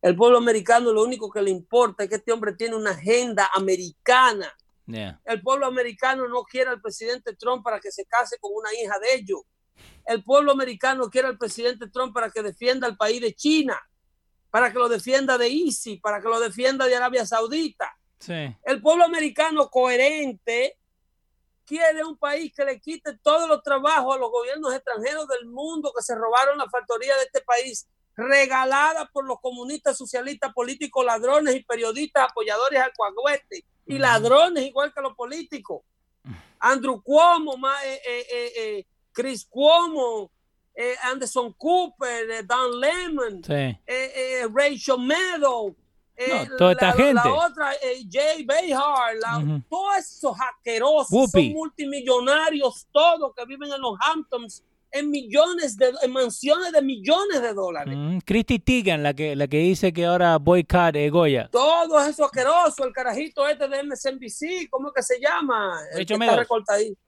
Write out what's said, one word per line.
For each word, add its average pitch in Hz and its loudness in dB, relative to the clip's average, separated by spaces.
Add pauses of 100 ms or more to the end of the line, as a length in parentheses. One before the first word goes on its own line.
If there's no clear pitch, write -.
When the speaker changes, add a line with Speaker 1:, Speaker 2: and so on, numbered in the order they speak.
Speaker 1:
El 180 4
pueblo 240 8
americano 233 2
lo 214 2
único 220 -6
que 202 -4
le 196 0
importa 202 0
es 190 -8
que 214 -6
este 220 -2
hombre 214 -4
tiene 226 -6
una 214 -2
agenda 202 0
americana. 190 2 (360)
Speaker 2:
Yeah. 107 -10
Speaker 1:
El 220 -4
pueblo 269 0
americano 254 -2
no 240 -4
quiere 254 -4
al 233 -8
presidente 226 -10
Trump 247 -4
para 220 -4
que 202 -14
se 196 -12
case 240 -2
con 208 -10
una 220 -6
hija 214 -6
de 233 0
ellos. 190 -6 (680)
El - -4
pueblo 285 4
americano 262 -2
quiere 254 0
al 247 -6
presidente 233 -6
Trump 254 -6
para 226 -4
que 220 -8
defienda 247 -2
al 214 -4
país 220 -2
de 233 -4
China, 294 0 (720)
para 233 2
que 240 -6
lo 240 2
defienda 254 0
de 240 2
isis, 247 -4
para 208 -4
que 202 -6
lo 226 0
defienda 254 0
de 247 2
Arabia 247 0
Saudita. 226 -4 (220)
Speaker 2:
Sí. 151 -10 (100)
Speaker 1:
El 254 -2
pueblo 330 6
americano 311 0
coherente 254 0 (880)
quiere 311 0
un 320 -12
país 294 -6
que 285 -4
le 269 -6
quite 294 -12
todos 320 2
los 302 2
trabajos 269 0
a - -6
los 240 -4
gobiernos 254 -4
extranjeros 269 -6
del 247 -6
mundo 294 -8
que 226 -6
se 240 -6
robaron 247 2
la 254 -4
factoría 247 -2
de 269 0
este 262 -4
país, 247 -4 (300)
regalada 269 2
por 277 -4
los 247 -8
comunistas, 254 -6
socialistas, 254 -8
políticos, 262 -4
ladrones 254 2
y 262 -4
periodistas 247 0
apoyadores 233 0
al 254 0
coagüete, 262 -4 (220)
y 277 -8
Speaker 2:
Ujú. 269 -2
Speaker 1:
ladrones 262 4
igual 277 -2
que 285 -10
los 262 -8
políticos. 247 -12 (760)
Andrew 254 0
Cuomo, 311 4
ma-, 269 -2
eh, 269 -8
eh, 240 -6
eh, 240 -6
eh, 214 -8 (260)
Chris 247 -8
Cuomo, 285 2 (440)
eh, 247 -4 (100)
Anderson 254 -4
Cooper, 269 -2
eh, 226 -8
Don 240 -2
Lemon, 302 -2
Speaker 2:
Sí. 165 -6
Speaker 1:
eh, 135 -2
eh, 262 -4
Rachel 269 2
Maddow, 277 0 (420)
eh, 233 -2
Speaker 2:
No, - -10
toda 180 6
esta 180 2
Speaker 1:
la, 180 4
la 254 6
Speaker 2:
gente. 247 4
Speaker 1:
otra, 311 0 (100)
eh, 254 -4
Jay 294 0
Behar, 277 0
la, 226 -4
Speaker 2:
Ujú. 147 -2
Speaker 1:
todos 392 -2
esos 269 -4
asquerosos 254 0
Speaker 2:
Whoopi. 196 6
Speaker 1:
son - -2
multimillonarios, 285 -2
todos 311 4
que 240 -12
viven 277 -12
en 277 -8
los 233 -6
Hamptons, 277 -4 (300)
en 294 -4
millones 285 0
de, 247 2 (100)
en 254 2
mansiones 285 0
de 302 4
millones 269 0
de 226 -2
dólares. 165 -6
Speaker 2:
Mm, 156 -4
Christy 226 2
Teigen, 190 2
la 143 2
que, 147 -4
la 143 0
que 143 0
dice 180 2
que 170 -2
ahora 175 4
boycott, 170 4
eh, 147 2
Goya. 147 4
Speaker 1:
Todo 311 4
eso 294 2
asqueroso, 285 2
el 254 -4
carajito 262 -2
este 294 -2
de 269 -4
M 285 -8
S 269 -6
N 269 -6
B 254 -14
C, 339 -8
¿cómo 269 -4
es 285 -12
que 254 0
se 247 -6
llama? 247 0 (140)
El 165 -6
Speaker 2:
Rachel 185 -4
Speaker 1:
que 214 -2
está 214 0
Speaker 2:
Maddow. 226 6
Speaker 1:
recortadito. 214 0